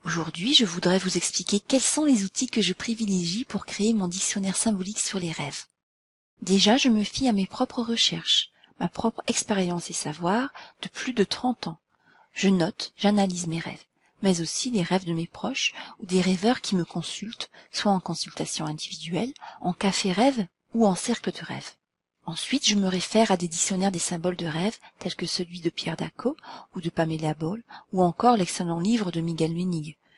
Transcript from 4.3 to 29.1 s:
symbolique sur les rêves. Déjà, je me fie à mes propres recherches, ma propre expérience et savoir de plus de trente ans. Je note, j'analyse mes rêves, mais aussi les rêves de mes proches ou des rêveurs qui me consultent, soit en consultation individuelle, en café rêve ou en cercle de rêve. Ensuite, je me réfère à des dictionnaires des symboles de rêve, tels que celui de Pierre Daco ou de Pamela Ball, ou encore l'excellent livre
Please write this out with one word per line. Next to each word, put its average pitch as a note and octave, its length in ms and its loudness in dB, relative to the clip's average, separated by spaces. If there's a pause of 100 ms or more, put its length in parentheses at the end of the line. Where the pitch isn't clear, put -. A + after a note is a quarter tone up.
symbolique G3+ 400 -2
sur - 220 -4
les E3+ 120 -4
rêves. C#3+ 340 -8 (760)
Déjà, G3 340 6
je C#4+ 140 4
me G#3+ 140 4
fie C4 240 -2
à A#3+ 40 4
mes G3 140 2
propres - 380 -4
recherches, - 680 0 (300)
ma F3 80 -2
propre - 400 -2
expérience F3+ 640 0
et - 20 -10
savoir F3 580 -2 (300)
de - 60 -10
plus - 260 -6
de A#3 100 4
trente - 440 -2
ans. E3 100 -8 (560)
Je G3 160 4
note, F3+ 480 2
j'analyse G3 480 2
mes E3 140 -4
rêves, - 260 -12 (380)
mais F3+ 180 4
aussi G3+ 300 -4
les G#3 100 2
rêves F3+ 240 0
de E3+ 80 -2
mes E3 140 -2
proches - 460 -4 (260)
ou F#3+ 80 -12
des F#3 140 4
rêveurs F#3+ 400 2
qui - 140 -2
me E3 100 2
consultent, - 680 -8 (200)
soit - 200 0
en F#3 80 4
consultation - 680 -6
individuelle, D#3+ 680 -6 (280)
en F3+ 120 -2
café G3 380 0
rêve A3+ 360 4 (260)
ou A3+ 140 6
en F#3 80 4
cercle - 360 -2
de - 140 -10
rêve. - 300 -12 (500)
Ensuite, - 400 -2
je G#3 100 4
me G3 120 2
réfère G3 440 2
à F#3 60 4
des F3 120 -2
dictionnaires F#3 420 0
des F3 80 -4
symboles F3+ 380 -2
de F3 80 -6
rêve, E3+ 320 -2 (220)
tels - 160 -6
que F3 100 -6
celui F3 340 -6
de E3 100 -2
Pierre E3 280 -6
Daco A#3 400 -4 (360)
ou F#3+ 60 -8
de E3 100 -4
Pamela D#3+ 440 0
Ball, E3 300 -4 (280)
ou F#3 100 2
encore A3 360 4
l'excellent E3+ 420 0
livre G#3 320 2